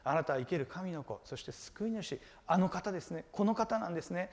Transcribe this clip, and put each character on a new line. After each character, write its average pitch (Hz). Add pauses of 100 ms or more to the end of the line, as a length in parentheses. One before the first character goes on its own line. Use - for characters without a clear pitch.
「あ 139
な 160
た 151
は 135
生 123
け 175
る 131
神 185
の 151
子、 104
そ -
し -
て -
救 -
い 226
主、 180 (260)
あ 170
の 185
方 185
で 180
す -
ね、 160
こ 202
の 214
方 226
な 214
ん 170
で 160
す -
ね」、 180